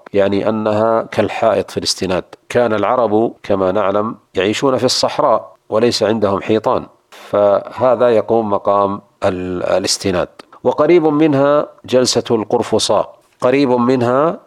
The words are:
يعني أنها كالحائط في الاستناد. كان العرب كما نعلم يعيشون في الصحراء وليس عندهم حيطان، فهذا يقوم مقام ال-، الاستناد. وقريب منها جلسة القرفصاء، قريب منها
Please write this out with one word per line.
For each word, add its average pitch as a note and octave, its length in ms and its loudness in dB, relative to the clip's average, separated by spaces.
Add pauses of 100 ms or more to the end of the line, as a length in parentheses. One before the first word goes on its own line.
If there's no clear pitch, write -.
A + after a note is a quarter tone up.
(140)
يعني G2 340 0
أنها A2 540 0
كالحائط G2+ 680 -2
في - 60 -8
الاستناد. F2+ 480 -4 (240)
كان A#2+ 240 0
العرب A2 600 0 (100)
كما F#2+ 300 0
نعلم G#2 440 -2 (180)
يعيشون G#2+ 420 0
في A#2 80 -2
الصحراء B2+ 680 0 (160)
وليس A2+ 340 0
عندهم G2+ 400 0
حيطان، A2 440 -2 (240)
فهذا G#2+ 1000 0
يقوم A2+ 420 0
مقام G2+ 500 0 (240)
ال-، F2+ 380 -4
الاستناد. F2+ 680 -2 (360)
وقريب D#3 420 4
منها D3 640 2 (160)
جلسة B2 460 0
القرفصاء، G#2+ 840 0 (260)
قريب C3 300 2
منها B2+ 760 0